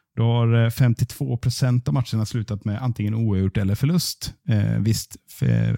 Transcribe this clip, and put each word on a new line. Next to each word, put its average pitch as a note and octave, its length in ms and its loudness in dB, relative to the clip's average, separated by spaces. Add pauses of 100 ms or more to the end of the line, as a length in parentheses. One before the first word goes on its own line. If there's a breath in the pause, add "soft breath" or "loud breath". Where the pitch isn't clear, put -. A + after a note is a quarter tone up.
(160 loud breath)
Då A#2 60 0
har, A#2 420 4
eh, A2+ 60 2
femtiotvå B2 680 0
procent B2 520 0
av D3 60 0
matcherna A2+ 320 -2
slutat G#2 380 -6
med G#2+ 180 -4
antingen A2 320 -2
oavgjort G2 420 0
eller G2+ 180 0
förlust. - 600 -2 (140)
Eh, A2 300 2
visst, A2 380 -2 (240)
f-, - 380 2